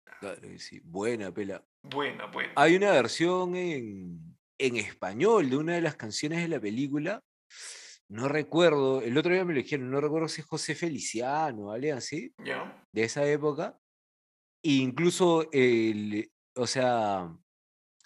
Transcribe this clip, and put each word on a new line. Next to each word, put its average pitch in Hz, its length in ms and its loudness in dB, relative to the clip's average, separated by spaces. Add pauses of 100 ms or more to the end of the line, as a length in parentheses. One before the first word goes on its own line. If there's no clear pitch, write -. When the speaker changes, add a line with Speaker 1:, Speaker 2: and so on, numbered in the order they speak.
(200)
Speaker 1:
Claro 98 200 -10
que 92 180 -16
sí, - 260 -16
buena 98 480 -4
pela. 98 320 -8 (180)
Speaker 2:
Buena, 135 440 -6
buena. 131 300 -6
Speaker 1:
Hay 160 200 8
una 202 160 4
versión 175 640 2
en, 98 800 -8 (220)
en 127 180 0
español 131 760 2
de 131 60 2
una 160 180 -2
de 170 60 0
las 160 160 -2
canciones 151 460 -6
de 170 60 -4
la 151 120 -2
película. 143 600 -4 (880)
No 117 180 -4
recuerdo, 143 720 4
el 120 160 0
otro 165 160 2
día 185 120 2
me 175 100 -2
lo 131 80 2
dijeron, 127 280 -4
no 139 100 0
recuerdo 156 280 0
si 156 140 -10
es - 40 -16
José 151 280 -6
Feliciano 131 960 -4
o - 40 -8
alguien 135 240 -2
así, 160 360 -8 (120)
Speaker 2:
Ya. - 480 -10
Speaker 1:
de 110 120 0
esa 143 220 -2
época. 151 520 -2 (840)
E 156 100 4
incluso 160 800 4
el, 110 800 2 (260)
o 123 100 -2
sea, 110 640 0 (760)